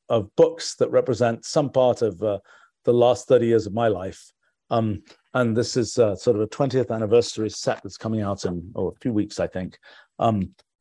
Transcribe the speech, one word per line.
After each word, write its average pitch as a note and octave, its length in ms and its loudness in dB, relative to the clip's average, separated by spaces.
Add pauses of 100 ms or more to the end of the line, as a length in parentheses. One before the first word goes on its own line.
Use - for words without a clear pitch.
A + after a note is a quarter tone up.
of G#2+ 260 -2
books E3 420 2
that A#2+ 140 0
represent A#2+ 540 0
some C#3+ 260 -2
part B2 320 2
of, F#2+ 200 -2
uh, G#2 160 -2 (460)
the A#2+ 100 4
last A#2+ 340 4
thirty A#2 180 4
years A2+ 200 2
of F#2+ 80 -8
my A#2 120 0
life. F#2+ 460 -4 (380)
Um, A2+ 320 0 (320)
and A#2+ 220 0
this A#2 200 -2
is, A#2+ 220 0
uh, G#2 180 2
sort A#2+ 180 0
of G#2 80 -2
a G#2+ 60 -2
twentieth B2+ 420 -2
anniversary A2+ 600 0
set - 340 -6
that's F#2+ 140 -16
coming A2 240 -4
out G2 220 -4
in, F2+ 300 -8
oh, F#2 140 -4
a F2 80 -8
few B2 160 -4
weeks, G#2 260 -2
I F2 80 -2
think, F#2 320 -10 (400)
um, G#2+ 320 0 (300)